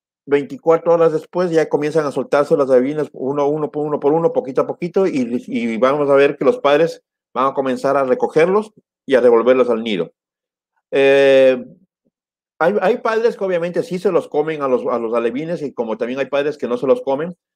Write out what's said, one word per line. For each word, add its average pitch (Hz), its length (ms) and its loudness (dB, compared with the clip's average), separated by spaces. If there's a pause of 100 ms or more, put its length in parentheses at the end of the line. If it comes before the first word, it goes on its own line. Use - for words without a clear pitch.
(260)
veinticuatro 143 680 0
horas 165 180 2
después 170 400 -4
ya 156 180 0
comienzan 151 360 -2
a 135 60 -6
soltarse 143 460 0
las 135 120 2
alevinas 139 420 2
uno, 143 360 -4
uno 147 220 -2
por 151 160 -6
uno 147 140 -4
por 143 140 2
uno, 165 200 2
poquito 127 280 -2
a - 60 -4
poquito, 180 380 -2
y, 123 420 -2
y 117 300 -4
vamos 139 320 0
a 139 60 4
ver 143 220 4
que 151 80 -2
los 123 140 2
padres 156 440 0 (300)
van 127 140 0
a 131 60 -4
comenzar 135 440 -2
a 135 80 0
recogerlos 156 640 0 (340)
y 135 100 2
a 117 60 4
devolverlos 120 480 4
al 113 140 -2
nido. 92 280 -4 (800)
Eh, 135 720 4 (960)
hay, - 220 0
hay 214 180 0
padres 226 360 -2
que - 80 -8
obviamente 175 400 -2
sí 180 160 -8
se 190 120 -2
los 156 180 0
comen 151 320 -4
a 139 60 -2
los, 123 200 0
a 120 100 0
los 117 160 -4
alevines, 131 480 -4
y 135 120 -8
como 110 240 -6
también 123 220 -6
hay 131 80 -4
padres 143 300 -2
que 123 100 -6
no 123 100 -4
se 135 100 -4
los 127 140 2
comen. 147 340 -4 (200)